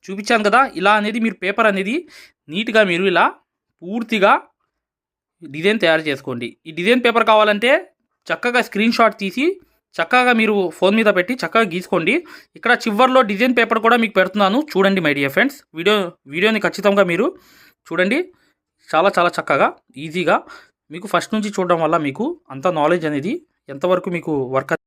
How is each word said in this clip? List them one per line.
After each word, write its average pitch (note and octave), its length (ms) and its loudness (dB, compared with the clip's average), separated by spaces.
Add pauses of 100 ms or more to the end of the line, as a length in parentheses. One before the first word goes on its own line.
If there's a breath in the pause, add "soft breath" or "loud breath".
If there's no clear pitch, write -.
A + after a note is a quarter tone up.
చూపించాను G#3 380 -2
కదా, G#3 180 4 (140)
ఇలా F#3+ 240 2
అనేది G#3+ 260 -4
మీరు G3+ 180 -2
పేపర్ G#3 260 0
అనేది G3 260 -2 (540 loud breath)
నీట్‌గా A3 340 0
మీరు F3+ 280 0
ఇలా F3 140 4 (560)
పూర్తిగా A3 500 0 (1080)
డిజైన్ E3 420 -2
తయారు D#3+ 260 2
చేసుకోండి. B2 380 -6 (180)
ఈ D#3+ 60 -16
డిజైన్ A3 340 0
పేపర్ A#3 260 2
కావాలంటే G#3+ 400 2 (560)
చక్కగా A#3+ 340 -2
స్క్రీన్ A3+ 360 0
షాట్ A3 260 2
తీసి B3 220 -4 (500)
చక్కగా B3 460 2
మీరు G#3+ 140 2 (160)
ఫోన్ G3+ 260 2
మీద A3 180 2
పెట్టి F3+ 200 -2
చక్కగా A3 360 0
గీసుకోండి. F3+ 420 -2 (420 loud breath)
ఇక్కడ - 160 -2 (120)
చివర్లో B3+ 380 4 (100)
డిజైన్ A#3+ 260 0
పేపర్ A3+ 280 0
కూడా A#3+ 180 4
మీకు - 160 -4
పెడుతున్నాను, F#3+ 400 2 (120)
చూడండి F#3+ 300 2
my D3 120 0
dear C#3 220 -2
friends. A#3+ 200 0 (220)
వీడియో, G3 180 2 (380)
వీడియోని G#3 320 -2
ఖచ్చితంగా G3 460 2
మీరు G3 160 0 (600 soft breath)
చూడండి. F#3+ 320 -2 (680)
చాలా F3+ 280 2
చాలా F3 200 2
చక్కగా D#3+ 320 0 (280)
ఈజీగా E3 400 -2 (540 loud breath)
మీకు F3+ 160 -14
ఫస్ట్ F3 280 -4
నుంచి G#3 200 -4
చూడడం F3 260 0
వల్ల D#3+ 160 0 (100)
మీకు G3 200 -6 (220)
అంత C3+ 180 -6 (140)
నాలెడ్జ్ D#3+ 300 0
అనేది D3+ 220 -4 (360)
ఎంతవరకు F3+ 400 -2
మీకు E3 240 -6 (200)
వర్క్. C3+ 200 -2 (140)